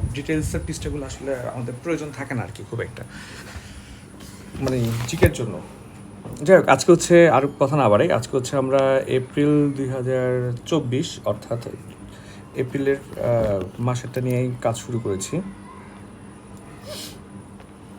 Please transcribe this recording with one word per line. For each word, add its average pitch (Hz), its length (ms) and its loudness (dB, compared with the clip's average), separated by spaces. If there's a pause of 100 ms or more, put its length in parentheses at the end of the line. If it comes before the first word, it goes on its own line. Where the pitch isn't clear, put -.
(140)
ডিটেলসের 156 520 -2
পৃষ্ঠাগুলো 147 400 -6
আসলে 135 300 -6 (180)
আমাদের 123 280 -6
প্রয়োজন 156 340 -2
থাকে 135 180 -6
না 117 80 -2
আর 85 120 -8
কি - 160 -12
খুব 117 100 -4
একটা, - 240 -8 (1600)
মানে, 131 240 0 (240)
জিকের 160 240 4
জন্য। 98 280 -6 (840)
যাই 180 140 10
হোক, 156 120 6
আজকে 151 240 8
হচ্ছে 170 380 8
আর 127 120 6 (160)
কথা 143 180 2
না 131 120 6
বাড়াই, 104 240 6
আজকে 120 240 0
হচ্ছে 131 200 -2
আমরা 135 500 4
এপ্রিল 147 680 4
দুই 135 160 -2
হাজার 127 640 0 (140)
চব্বিশ, 135 580 0
অর্থাৎ 107 340 -4 (960)
এপ্রিলের, 135 420 0
আহ, 110 680 0 (160)
মাসেরটা 123 420 -2
নিয়েই 127 300 0 (120)
কাজ 113 140 2
শুরু 120 220 -6
করেছি। 104 420 -4 (2500)